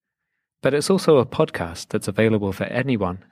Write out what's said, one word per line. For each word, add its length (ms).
But 120
it's 160
also 260
a 100
podcast 640
that's 220
available 420
for 140
anyone 680